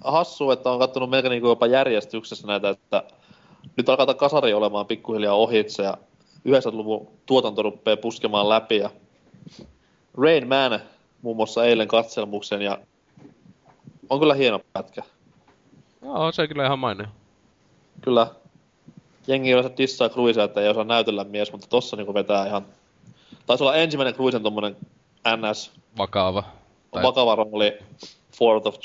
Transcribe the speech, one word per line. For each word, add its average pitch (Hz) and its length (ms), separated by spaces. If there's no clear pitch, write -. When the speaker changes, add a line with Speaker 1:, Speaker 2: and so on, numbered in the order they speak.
Speaker 1:
hassua, 143 500
että 127 180
on 123 80
kattonut 127 300
melkein 127 220
niinku 120 160
jopa 117 200
järjestyksessä 113 800
näitä, 101 220
että - 340
nyt 123 120
alkaa 135 160
tää 135 100
kasari 143 380
olemaan 104 320
pikkuhiljaa 107 500
ohitse 107 480
ja 98 140
yhdeksänkymmentäluvun 110 600
tuotanto 110 380
ruppee 107 320
puskemaan 107 540
läpi 110 280
ja 101 120
Rain 139 300
Man 131 320
muun 117 140
muassa 110 300
eilen 113 220
katselmuksen 104 760
ja 98 180
on 135 100
kyllä 151 140
hieno 123 260
pätkä. - 300
Speaker 2:
Joo, - 120
on 165 200
se 156 140
kyllä 147 180
ihan 135 140
mainio. 104 280
Speaker 1:
Kyllä. 120 260
Jengi 131 240
yleensä 127 260
dissaa 127 320
Cruisea, 117 340
että 101 180
ei 104 80
osaa 107 140
näytellä 110 400
mies, 101 280
mutta 101 160
tossa 120 300
niinku 101 160
vetää 98 340
ihan... 101 180
Taisi 131 180
olla 139 120
ensimmäinen 147 380
Cruisen 123 300
tommonen 104 340
N 107 180
S - 160
Speaker 2:
Vakava. 98 460
Tai 90 120
Speaker 1:
vakava 120 320
rooli 107 440
Fourth 113 300
of 104 180